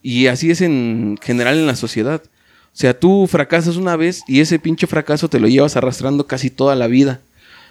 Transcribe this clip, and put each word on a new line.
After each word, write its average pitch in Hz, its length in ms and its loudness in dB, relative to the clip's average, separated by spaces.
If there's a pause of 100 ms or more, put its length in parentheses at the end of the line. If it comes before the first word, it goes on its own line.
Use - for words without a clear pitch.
Y 127 260 0
así 127 240 0
es 170 100 0
en 117 600 -2
general 123 360 0
en 160 100 0
la 127 80 -2
sociedad. 120 480 -4
O - 520 -20
sea, 127 220 0
tú 190 300 4
fracasas 165 480 0
una 175 220 -2
vez 170 280 -2
y 135 140 2
ese 156 180 2
pinche 165 300 -2
fracaso 151 420 -2
te 123 100 0
lo 110 80 4
llevas 139 280 2
arrastrando 131 500 -2
casi 131 240 -6
toda 135 260 0
la 120 120 0
vida. 131 320 2 (520)